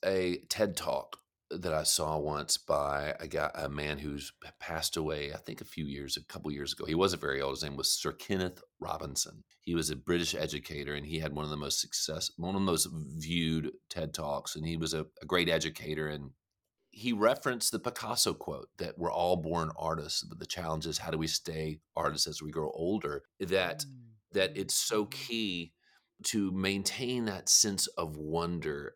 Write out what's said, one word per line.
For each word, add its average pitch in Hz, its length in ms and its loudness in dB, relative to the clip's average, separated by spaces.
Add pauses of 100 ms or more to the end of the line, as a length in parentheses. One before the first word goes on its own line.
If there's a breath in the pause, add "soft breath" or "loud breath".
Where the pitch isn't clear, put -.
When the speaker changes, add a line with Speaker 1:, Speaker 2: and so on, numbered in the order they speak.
Speaker 1:
a 92 340 4 (100)
ted 101 280 2
Talk - 420 -2 (320)
that 85 240 -2
I 78 80 2
saw 78 360 2
once 73 380 0
by 71 640 0
a 80 80 -8
guy, 76 260 0
a 73 140 -4
man 73 300 -2
who's 71 340 -6 (100)
p-, - 60 -14 (100)
passed - 380 -4
away, 76 380 -2
I - 20 -10
think - 240 -10
a - 60 -10
few - 200 -6
years, 69 300 -6
a 78 80 -10
couple - 260 -8
years 71 220 -4
ago. - 140 -6
He 78 80 0
wasn't 90 260 4
very 69 220 0
old. 69 120 0
His 73 80 -6
name 69 140 -6
was 67 160 2
Sir - 200 0
Kenneth - 500 -2 (180)
Robinson. - 640 -4 (160 soft breath)
He 85 140 -2
was 80 160 2
a 73 60 -4
British 85 380 2
educator, 73 600 -4
and 73 100 -4
he 80 140 -2
had 76 160 -2
one 76 100 -2
of 76 60 -4
the 76 80 -2
most 71 220 0
success-, - 580 -2
one 87 160 -2
of 98 60 2
the 98 40 4
most 85 240 4 (320)
viewed 80 520 2 (180)
ted 80 240 -4
Talks, 71 420 -4
and 78 100 -6
he 82 120 -2
was 80 160 0
a, 78 120 -2 (140)
a - 60 -12
great 87 240 4
educator, 78 580 0
and 71 240 -6 (580)
he 117 220 -2
referenced 117 600 4
the 110 60 0
Picasso 107 560 2
quote - 420 -6
that - 220 -6
we're 85 140 0
all 87 240 6
born 80 400 2
artists, 80 460 -2
but 82 160 -12
the - 80 -8
challenge 80 400 -2
is 78 120 -2
how 80 120 -4
do 80 80 0
we 80 80 0
stay 78 540 -2 (160)
artists 76 300 2
as 78 160 -8
we 76 80 -6
grow 76 220 -2
older, 82 520 0 (160)
that, 90 440 2
Speaker 2:
Mm, 123 340 -16 (140)
Speaker 1:
that 95 220 4
Speaker 2:
mm, - 20 -6
Speaker 1:
it's 95 180 -2
so 107 320 2
Speaker 2:
mm-hmm. - 200 -10
Speaker 1:
key 98 460 -2 (520 soft breath)
to 101 280 2
maintain 98 720 0
that 98 240 -2
sense - 400 6
of 80 280 -2
wonder 76 800 -2